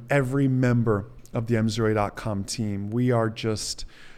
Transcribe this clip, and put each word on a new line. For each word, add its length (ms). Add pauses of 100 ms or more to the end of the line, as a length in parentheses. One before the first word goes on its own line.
every 380
member 600 (260)
of 140
the 100
M 120
zero 220
A 20
dot 220
com 280
team. 460
We 220
are 180
just, 560 (320)